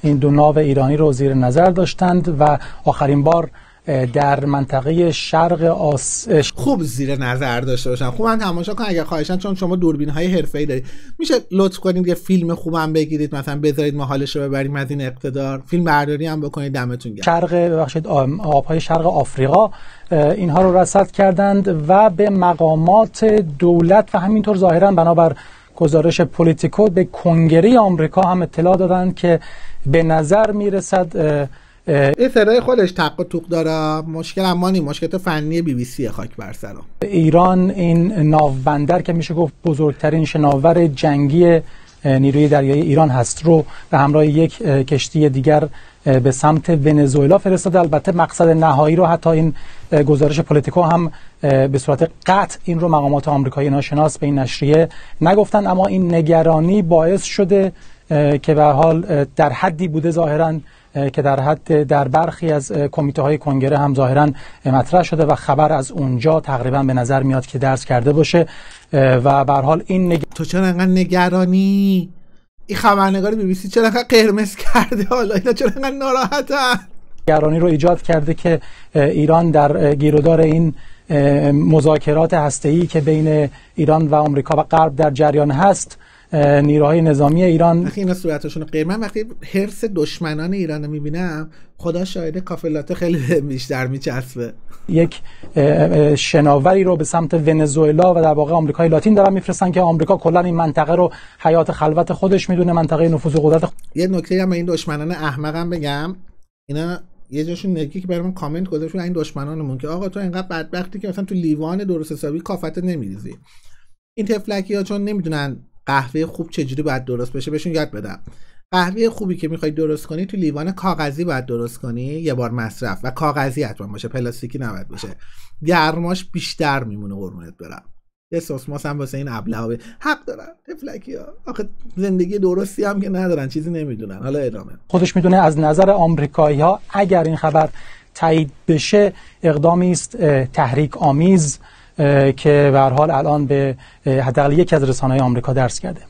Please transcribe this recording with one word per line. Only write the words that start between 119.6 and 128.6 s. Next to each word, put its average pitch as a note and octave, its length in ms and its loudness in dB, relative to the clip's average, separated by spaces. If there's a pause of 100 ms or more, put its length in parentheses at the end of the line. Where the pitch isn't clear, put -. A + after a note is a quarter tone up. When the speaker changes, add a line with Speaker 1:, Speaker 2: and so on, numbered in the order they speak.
Speaker 2:
درست D3+ 360 -4
کنی E3+ 200 -8
تو G3+ 100 -10
لیوان D#3+ 360 -4
کاغذی D#3+ 520 -4
باید C3 220 -4
درست A#2 320 -8
کنی، A#2+ 260 -10
یه D3+ 300 -6
بار A#2+ 160 -4
مصرف A2+ 520 -8
و B2+ 80 -6
کاغذی C#3 520 -4
حتماً G2+ 240 -10
باشه، G#2+ 220 -12
پلاستیکی A#2+ 500 -8
نباید A2 300 -10
باشه، - 200 -14 (580)
گرماش E3+ 640 -2
بیشتر C#3+ 520 -4
میمونه. G2+ 300 -10
قربونت F2 460 -14
برم، - 220 -18 (500)
یه E3 80 -4
سس C#3+ 280 -10